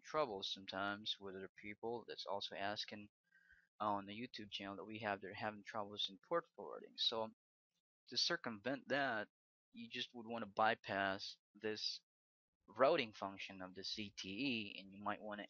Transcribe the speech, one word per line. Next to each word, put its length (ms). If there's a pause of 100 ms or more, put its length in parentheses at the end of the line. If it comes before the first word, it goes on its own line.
troubles 480
sometimes 680
with 160
other 140 (120)
people 460
that's 180
also 340
asking 460 (760)
on 260
the 60
YouTube 380
channel 260
that 100
we 120
have, 220
they're 140
having 300
troubles 460
in 80 (100)
port 160 (120)
forwarding. 400
So 320 (800)
to 60
circumvent 720
that, 400 (440)
you 160
just 260
would 120
wanna 200 (100)
bypass 800 (240)
this 400 (800)
routing 340
function 480
of 140
the 80
Z 340
T 120
E, 500
and 140
you 100
might 180
wanna 300